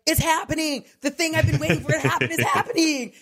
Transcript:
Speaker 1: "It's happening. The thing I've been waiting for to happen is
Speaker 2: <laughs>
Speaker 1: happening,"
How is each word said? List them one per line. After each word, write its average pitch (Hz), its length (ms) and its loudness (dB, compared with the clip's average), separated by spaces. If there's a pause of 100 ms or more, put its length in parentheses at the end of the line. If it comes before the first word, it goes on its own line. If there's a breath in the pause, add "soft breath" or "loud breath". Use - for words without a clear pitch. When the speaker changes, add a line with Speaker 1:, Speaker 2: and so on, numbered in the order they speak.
Speaker 1:
"It's 320 140 2
happening. 311 640 -2 (160 soft breath)
The 269 80 -2
thing 320 260 -2
I've 320 120 4
been - 120 0
waiting 294 220 0
for - 100 -4
to 311 80 2
happen 135 320 0
is - 80 -2
Speaker 2:
<laughs> - 140 2
Speaker 1:
happening," 320 680 0